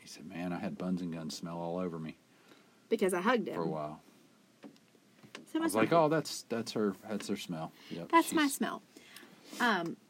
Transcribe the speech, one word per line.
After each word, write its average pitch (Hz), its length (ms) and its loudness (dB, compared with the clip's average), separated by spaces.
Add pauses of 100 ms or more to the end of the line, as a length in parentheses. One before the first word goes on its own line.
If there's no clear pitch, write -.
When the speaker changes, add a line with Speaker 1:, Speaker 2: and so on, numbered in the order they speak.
Speaker 1:
he - 60 -20
said, - 180 -16
"Man, 90 280 -6
I 90 60 -4
had 92 180 -6
Buns 90 240 0
and 85 120 -4
Guns 80 220 -6
smell 85 240 -6
all 85 200 -2
over 82 200 -2
me." 78 160 -8 (720)
Speaker 2:
Because 208 260 2
I 180 80 0
hugged 214 280 4
him. 104 60 -6
Speaker 1:
For 85 80 0
a 80 40 0
while. 76 320 -4 (1500)
Speaker 2:
So 320 80 0
Speaker 1:
I 330 40 2
was 330 100 2
Speaker 2:
my 110 80 4
Speaker 1:
like, 110 80 4
Speaker 2:
smell. 160 160 8
Speaker 1:
"Oh, 151 40 4
that's, 156 400 0
that's 113 240 -2
her, 104 220 2 (140)
that's 104 180 -4
her 101 100 0
smell." 82 340 -6 (200)
Yep, 85 200 -8
Speaker 2:
That's 330 220 6
my 311 100 4
Speaker 1:
she's - 120 2
Speaker 2:
smell. - 260 -4 (800)
Um, 185 380 2 (120)